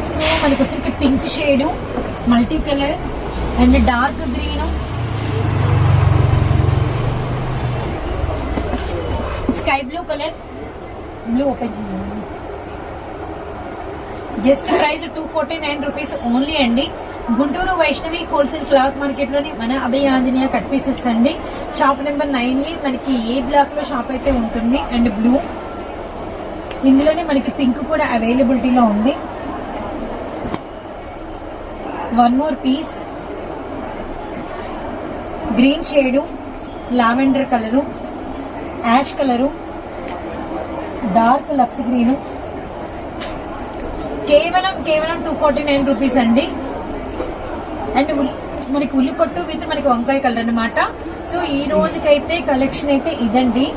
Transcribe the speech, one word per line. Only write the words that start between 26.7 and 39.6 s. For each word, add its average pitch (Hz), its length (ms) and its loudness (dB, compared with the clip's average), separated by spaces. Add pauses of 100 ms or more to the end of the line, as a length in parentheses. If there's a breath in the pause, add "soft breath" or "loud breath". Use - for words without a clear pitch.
ఇందులోనే 302 420 6
మనకి 269 280 2
పింక్ 254 220 2 (100)
కూడా 302 140 2 (100)
అవైలబిలిటీలో 247 680 4 (100)
ఉంది. 226 200 4 (3000)
One 240 200 8
more 311 140 0 (100)
piece, 277 280 2 (2750)
గ్రీన్ 277 320 6
షేడ్, 277 300 4 (800)
లావెండర్ 262 520 4
కలరు, 233 300 2 (1120)
యాష్ 262 280 4
కలరు, 262 300 2 (1700)